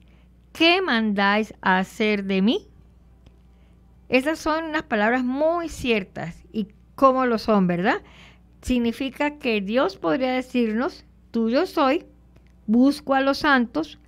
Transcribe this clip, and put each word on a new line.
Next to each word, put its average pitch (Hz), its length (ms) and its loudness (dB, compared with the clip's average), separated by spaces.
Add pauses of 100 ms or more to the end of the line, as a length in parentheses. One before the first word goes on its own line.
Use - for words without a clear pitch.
(520)
¿Qué 339 300 2
mandáis 214 800 0
a 185 160 2
hacer 208 460 -2
de 190 180 0
mí?". 262 260 0 (1400)
Esas 294 300 0
son 320 260 -2
unas 311 180 -6
palabras 233 400 0
muy 311 460 -2
ciertas, 202 800 -6
y 214 180 -6 (260)
cómo 262 300 4
lo 233 120 0
son, 208 300 2
¿verdad? 185 340 -2 (600)
Significa 254 760 -4
que 226 240 -2
Dios 262 360 -2
podría 269 340 -2
decirnos: 254 720 -2 (260)
"Tuyo 233 340 0
soy, 311 400 0 (640)
busco 269 480 2
a 262 60 2
los 277 180 0
santos, 277 680 0